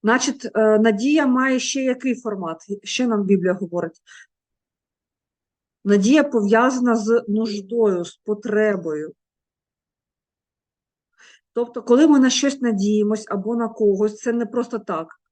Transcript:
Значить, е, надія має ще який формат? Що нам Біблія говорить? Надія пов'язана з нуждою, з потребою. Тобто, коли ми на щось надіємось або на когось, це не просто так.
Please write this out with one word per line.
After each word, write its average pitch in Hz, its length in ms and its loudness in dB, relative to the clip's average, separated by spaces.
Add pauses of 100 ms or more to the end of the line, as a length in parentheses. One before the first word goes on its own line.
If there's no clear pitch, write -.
Значить, 247 420 0 (100)
е, 214 240 4
надія 240 480 2
має 254 320 2
ще 262 240 -4
який 254 320 -2
формат? 185 520 -8 (160)
Що - 240 -4
нам 208 180 0
Біблія 185 280 2
говорить? 175 500 -8 (1800)
Надія 208 400 4
пов'язана 240 720 2
з 226 320 0
нуждою, 208 760 -2
з - 120 -16
потребою. 202 1000 -4 (2500)
Тобто, 240 300 -6
коли 262 240 6
ми 285 120 6
на 262 120 6
щось 277 300 -2
надіємось 208 680 0
або 208 280 -6
на 233 120 -4
когось, 208 480 0
це 233 160 -6
не 240 140 -4
просто 240 320 -6
так. 160 420 -10 (120)